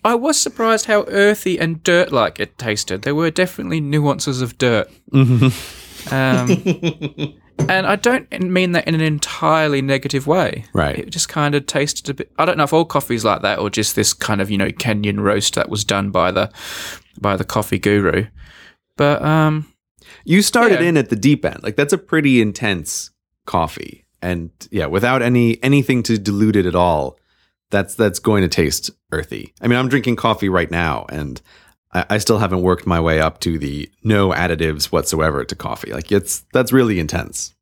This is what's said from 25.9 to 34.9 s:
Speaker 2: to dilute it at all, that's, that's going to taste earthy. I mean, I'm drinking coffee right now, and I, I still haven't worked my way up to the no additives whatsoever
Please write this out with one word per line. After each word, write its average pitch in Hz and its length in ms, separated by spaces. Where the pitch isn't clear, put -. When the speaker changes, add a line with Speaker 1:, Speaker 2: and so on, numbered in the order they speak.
Speaker 2:
to 113 140
dilute 104 380
it 95 100
at 90 100
all, 80 420
that's, 101 260
that's 104 240
going 104 240
to 87 40
taste 78 420
earthy. 73 500
I - 60
mean, 120 100
I'm 131 120
drinking 123 260
coffee 107 320
right 87 240
now, 80 380
and 71 320
I, - 180
I 107 60
still 107 200
haven't 92 240
worked 90 260
my 87 140
way 80 180
up 78 220
to 82 180
the 71 300
no 101 260
additives 80 540
whatsoever 78 580